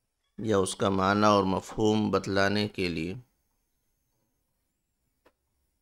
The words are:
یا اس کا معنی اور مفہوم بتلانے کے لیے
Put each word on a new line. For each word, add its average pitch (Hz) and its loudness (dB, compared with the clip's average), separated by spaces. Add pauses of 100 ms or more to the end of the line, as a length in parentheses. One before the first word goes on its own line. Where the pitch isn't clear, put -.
(380)
یا 110 0
اس 92 0
کا 107 -2
معنی 98 2
اور 101 6
مفہوم 104 0
بتلانے 98 0
کے 95 -4
لیے 82 -6 (2750)